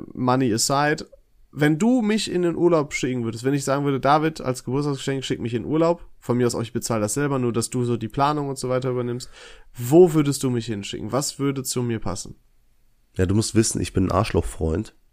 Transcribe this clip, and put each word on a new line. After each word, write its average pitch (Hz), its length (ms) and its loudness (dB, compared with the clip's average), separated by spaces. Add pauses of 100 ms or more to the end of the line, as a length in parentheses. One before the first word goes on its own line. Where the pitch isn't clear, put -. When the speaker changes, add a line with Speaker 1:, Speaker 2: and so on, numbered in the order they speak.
(140)
Speaker 1:
Money 127 380 0
aside, 143 540 0 (500)
wenn 151 220 2
du 233 240 4
mich 208 300 0
in 180 100 0
den 170 140 0
Urlaub 160 380 2
schicken 127 280 -2
würdest, 113 220 -6
wenn 139 100 2
ich 139 80 -2
sagen 143 220 0
würde, 139 160 0
David, 151 400 2
als 127 240 -4
Geburtstagsgeschenk 139 600 -4
schick - 160 -4
mich 113 140 -4
in 110 80 -4
den - 80 -6
Urlaub, 165 340 2 (140)
von 123 180 -2
mir 123 120 4
aus 117 80 0
auch, 113 60 -2
ich 110 100 -8
bezahle 113 300 -2
das 104 120 -2
selber, 143 240 0
nur 120 140 0
dass 113 180 -2
du 127 140 -2
so 120 120 0
die 113 120 -8
Planung 143 400 -2
und 135 100 -8
so 127 100 -6
weiter 127 220 -2
übernimmst, 123 400 -6 (420)
wo 151 420 8
würdest 143 280 2
du 131 80 0
mich 117 160 -2
hinschicken? 104 460 -8
Was 139 260 -4
würde 139 240 -2
zu 127 200 -4
mir 117 180 -2
passen? - 340 -8 (840)
Speaker 2:
Ja, 92 100 2
du 98 100 2
musst - 180 0
wissen, 110 260 2
ich - 120 -4
bin 95 140 2
ein - 40 -4
Arschlochfreund. 85 840 -2 (160)